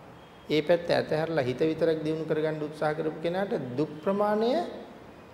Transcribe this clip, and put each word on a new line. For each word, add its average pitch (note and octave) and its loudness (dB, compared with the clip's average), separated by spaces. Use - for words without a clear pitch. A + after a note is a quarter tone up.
ඒ D3+ 4
පැත්ත E3+ 4
ඇතහැරලා D3+ 2
හිත B2 -2
විතරක් D#3+ 2
දියුණු D#3+ -2
කරගන්න D#3 0
උත්සාහ D3+ -2
කරපු D#3 -4
කෙනාට F#3 0
දුක් D3 0
ප්‍රමාණය G#3 2